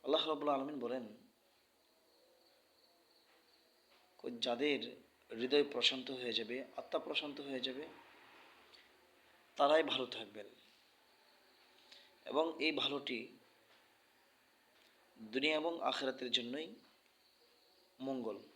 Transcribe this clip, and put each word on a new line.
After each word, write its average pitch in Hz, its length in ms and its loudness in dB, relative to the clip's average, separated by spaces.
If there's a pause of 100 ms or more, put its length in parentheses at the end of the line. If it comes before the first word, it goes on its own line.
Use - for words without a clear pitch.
আল্লাহ 156 260 4
রব্বুল 147 200 0
আলামিন 139 320 0
বলেন, 117 360 -6 (3250)
যাদের 127 560 0 (400)
হৃদয় 131 280 4
প্রশান্ত 131 460 2
হয়ে 123 220 -2
যাবে, 117 320 -2 (120)
আত্মা - 240 -2
প্রশান্ত 147 400 -4
হয়ে 139 200 -6
যাবে, 131 280 -6 (1700)
তারাই 151 260 8
ভালো 135 240 0
থাকবেন 107 400 -10 (1800)
এবং 156 400 0
এই 156 80 4
ভালোটি 135 680 -2 (1800)
দুনিয়া 135 380 2
এবং 170 260 0
আখিরাতের 131 480 -2
জন্যই 127 440 -4 (1300)
মঙ্গল। 123 420 -4 (140)